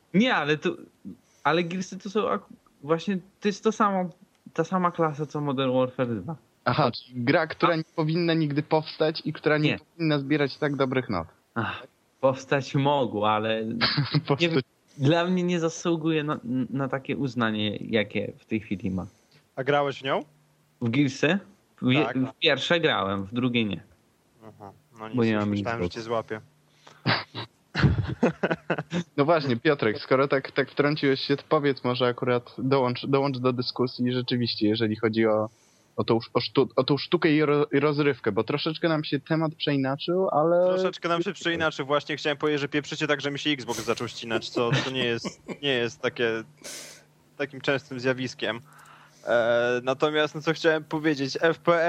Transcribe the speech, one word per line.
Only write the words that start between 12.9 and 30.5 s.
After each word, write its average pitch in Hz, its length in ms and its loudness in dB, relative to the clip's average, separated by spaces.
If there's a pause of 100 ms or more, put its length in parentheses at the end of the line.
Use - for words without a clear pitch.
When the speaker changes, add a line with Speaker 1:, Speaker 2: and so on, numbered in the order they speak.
Speaker 1:
ale 110 340 0
Speaker 2:
<laughs> - 0 -
Speaker 1:
nie 113 100 -6 (520)
Speaker 2:
Powstać 139 120 2
Speaker 1:
wiem, 160 220 2 (360)
dla 165 280 2
mnie 180 180 0
nie 175 160 0
zasługuje 160 640 0
na, 151 160 -4 (300)
na 135 180 -2
takie 131 300 -4
uznanie, 110 600 -2
jakie 104 640 -2
w - 60 -20
tej 110 140 -2
chwili 95 320 -4
ma. 92 160 -4 (480)
Speaker 3:
A 135 80 -6
grałeś 143 360 0
w 131 40 -14
nią? 160 200 -2 (580)
Speaker 1:
W 120 80 0
Gearsy? 143 500 2 (420)
W 127 100 2
je-, 143 140 4
Speaker 3:
Tak. 127 120 -4
Speaker 1:
w 127 220 -2
pierwsze 156 400 2
grałem, 98 460 0
w 98 80 -12
drugie 120 320 0
nie. 98 180 -6 (640)
Speaker 3:
Aha, 101 240 -18 (220)
no 113 60 -20
Speaker 1:
Bo 110 80 -10
Speaker 3:
nic, 120 160 -4
Speaker 1:
nie 113 80 2
Speaker 3:
już 107 80 2
Speaker 1:
mam 104 100 0
Speaker 3:
myślałem, 101 300 -2
że 110 60 0
Speaker 1:
Xboxa. 90 140 -6
Speaker 3:
cię - 20 -8
złapię. 110 400 -6 (640)
Speaker 2:
<laughs> - 340 -2 (1800)
No 139 80 4
właśnie, 139 320 2
Piotrek, 110 420 2
skoro 139 280 2
tak, 139 240 0